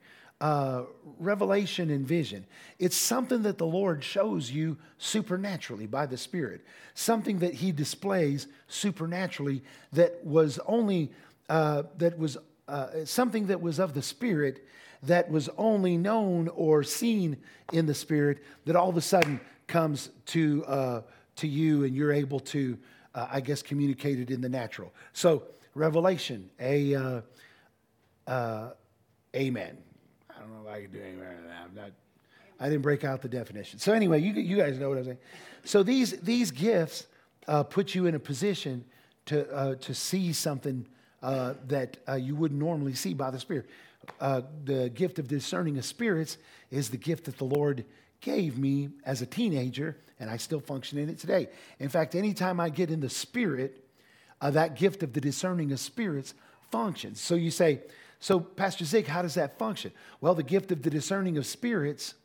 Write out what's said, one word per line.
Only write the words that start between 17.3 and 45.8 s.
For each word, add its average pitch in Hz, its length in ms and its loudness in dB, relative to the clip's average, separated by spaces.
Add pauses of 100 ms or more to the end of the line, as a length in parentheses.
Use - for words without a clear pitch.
in 165 140 4
the 147 80 2
Spirit 147 480 2 (220)
that 165 100 2
all 185 140 6
of 175 80 0
a 160 60 4
sudden 151 380 4 (260)
comes 156 440 0 (160)
to, 156 400 2
uh, 131 360 -2 (340)
to 160 100 -4
you 147 380 4
and 127 100 0
you're 147 180 2
able 143 280 0
to, 131 360 -2 (380)
uh, 123 160 -6
I 135 100 -2
guess, 139 220 -4
communicate 143 560 0
it 123 120 -4
in 127 100 -2
the 127 80 -2
natural. 113 440 -6 (200)
So 160 320 4 (300)
revelation, 156 840 2
a, 139 360 2
uh, 127 260 -2 (1080)
uh, 117 440 -4 (640)
amen. 123 440 -2 (520)
I - 100 -20
don't 110 220 -18
know 107 80 -16
if 107 40 -12
I 104 80 -10
can 95 80 -16
do 101 120 -14
any 95 140 -14
better 90 200 -14
than 85 120 -18
that. 87 160 -16
I'm 90 100 -20
not, 101 160 -16 (720)
I 135 80 -2
didn't 147 140 2
break 143 220 0
out 135 180 -4
the 135 60 -8
definition. 113 500 -10
So 202 140 4
anyway, 180 280 6
you, 196 120 2
you 202 260 0
guys 143 200 2
know 139 120 -2
what 135 80 0
I'm 127 60 -4
saying. 127 140 -8 (460)
So 202 180 6
these, 233 380 4
these 233 300 2
gifts, 165 560 0 (420)
uh, 147 140 4
put 190 320 -2
you 180 120 2
in 165 80 2
a 143 40 -2
position 139 640 -4 (420)
to, 147 280 0
uh, 135 220 0
to 131 180 -8
see 180 380 -2
something, 135 540 -4 (360)
uh, 131 320 -2 (140)
that, 131 280 -2 (100)
uh, 135 80 -4
you 131 220 -2
wouldn't 147 240 0
normally 147 340 -2
see 170 200 -4
by 135 160 -4
the 131 100 -8
Spirit. 139 300 -6 (500)
Uh, 135 220 0 (240)
the 131 240 0
gift 170 280 -2
of 135 100 -6
discerning 147 500 -2
of 123 80 -4